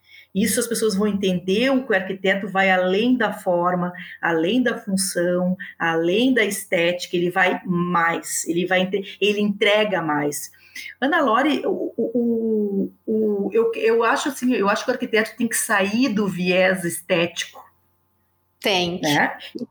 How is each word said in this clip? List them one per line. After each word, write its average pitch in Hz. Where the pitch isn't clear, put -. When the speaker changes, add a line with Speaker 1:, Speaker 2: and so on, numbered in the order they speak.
Speaker 1:
Isso 226
as 233
pessoas 220
vão 208
entender 196
o 254
que -
o -
arquiteto 190
vai 190
além 190
da 208
forma, 175
além 170
da 226
função, 180
além 170
da 233
estética, 180
ele 175
vai 185
mais, 175
ele 180
vai 185
entre-, 190
ele 208
entrega 202
mais. 147
Ana 320
Lore, 269
o, -
o, 226
o, 220
o, 208
eu, 226
eu 226
acho 277
assim, 254
eu 196
acho 214
que 254
o -
arquiteto 220
tem 233
que -
sair 214
do 208
viés 180
estético. -
Speaker 2:
Tem. 180
Speaker 1:
Né? 151
E 233